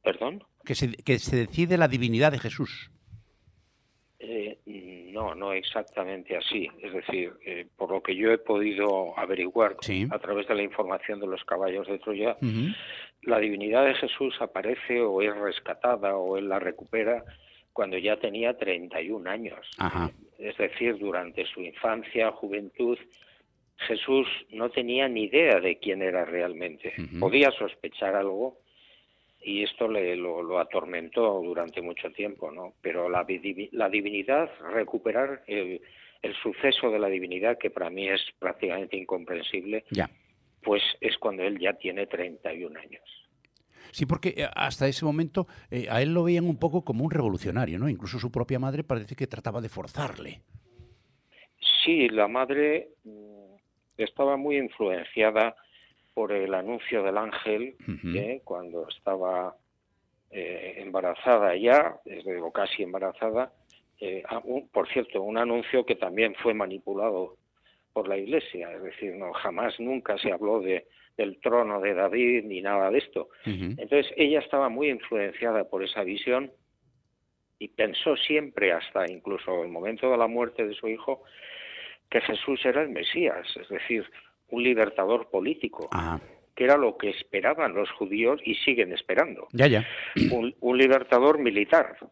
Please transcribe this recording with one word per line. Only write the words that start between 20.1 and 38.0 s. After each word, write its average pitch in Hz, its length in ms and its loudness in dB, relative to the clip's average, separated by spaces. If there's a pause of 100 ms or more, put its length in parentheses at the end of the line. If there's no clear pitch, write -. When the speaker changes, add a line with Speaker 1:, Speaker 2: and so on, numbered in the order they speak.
Speaker 1:
Es - 200 -8
decir, 107 400 0
durante 90 480 -4
su - 160 -10
infancia, 110 720 -2
juventud, 104 680 -2 (880)
Jesús 131 400 2 (240)
no 113 180 -2
tenía 127 380 0
ni 110 160 0
idea 120 360 6
de 87 200 2
quién 95 220 -2
era 90 240 0
realmente. 85 720 -6
Speaker 2:
Ujú. 78 220 -8
Speaker 1:
Podía 127 320 6
sospechar 95 640 -4
algo 98 440 -2 (840)
y 101 220 -2
esto - 240 -2
le, 92 300 0
lo, 87 260 -4
lo 87 160 -2
atormentó 90 840 0
durante 85 400 -4
mucho 87 300 -8
tiempo, 95 400 -8
¿no? 90 300 -12
Pero 87 280 -2
la 90 160 0
divi-, 95 460 -6
la 110 160 0
divinidad, 104 600 0 (240)
recuperar 117 760 0
el, 92 340 -4 (400)
el 107 220 -6
suceso 127 480 2
de 107 80 2
la 104 80 2
divinidad, 95 500 0
que 101 120 -2
para 87 200 -4
mí 95 200 -4